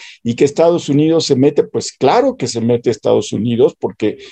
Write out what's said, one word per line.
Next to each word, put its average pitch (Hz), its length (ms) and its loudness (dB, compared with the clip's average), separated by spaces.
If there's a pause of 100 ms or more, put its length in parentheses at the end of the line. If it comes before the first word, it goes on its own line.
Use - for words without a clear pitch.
(240)
y 117 120 -2
que 143 100 2
Estados 165 420 0
Unidos 156 380 2
se 143 100 0
mete, 143 280 2
pues - 280 -8
claro 233 460 0
que 123 100 -6
se 110 140 -6
mete 120 280 0
Estados 113 440 -2
Unidos 120 440 0
porque, - 420 -6 (120)